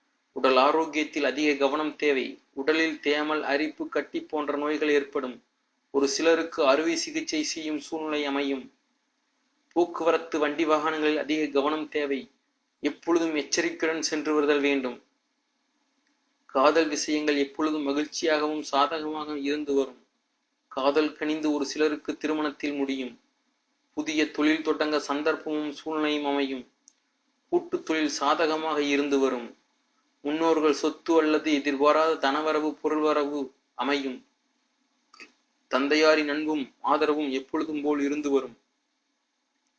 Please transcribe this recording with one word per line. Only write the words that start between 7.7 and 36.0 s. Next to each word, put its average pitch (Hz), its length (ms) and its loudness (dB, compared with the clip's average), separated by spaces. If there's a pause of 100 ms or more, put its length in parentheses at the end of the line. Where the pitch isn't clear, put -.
சூழ்நிலை 151 440 -4
அமையும். 139 480 -4 (1040)
போக்குவரத்து, 165 600 0
வண்டி 147 260 0
வாகனங்களில் 151 540 2
அதிக 151 280 -2
கவனம் 143 420 0
தேவை. 139 420 -4 (500)
எப்பொழுதும் 165 540 0
எச்சரிக்கையுடன் 160 680 -2
சென்று 151 320 -2
வருதல் 147 260 2
வேண்டும். 135 420 -2 (1400)
காதல் 151 420 4
விஷயங்கள் 151 480 -2
எப்பொழுதும் 151 520 -2
மகிழ்ச்சியாகவும் 151 760 -2
சாதகமாக 151 760 -2
இருந்து 143 360 -2
வரும். 131 260 0 (680)
காதல் 147 440 2
கனிந்து 151 400 -2
ஒரு 143 140 0
சிலருக்கு 151 500 -2
திருமணத்தில் 151 580 -4
முடியும். 135 460 -6 (720)
புதிய 151 360 -2
தொழில் 156 320 2
தொடங்க 151 360 0
சந்தர்ப்பமும் 151 720 -2
சூழ்நிலையும் 151 520 -2
அமையும். 139 400 -2 (880)
கூட்டுத் 175 340 -2
தொழில் 156 220 0
சாதகமாக 156 760 0
இருந்து 143 360 2
வரும். 127 380 -2 (680)
முன்னோர்கள் 156 480 2
சொத்து 160 460 2
அல்லது 156 360 2
எதிர்பாராத 147 600 2
தனவரவு, 151 560 0 (120)
பொருள்வரவு 147 680 0 (240)
அமையும். 135 500 -4 (1400)
தந்தையாரின் 151 600 4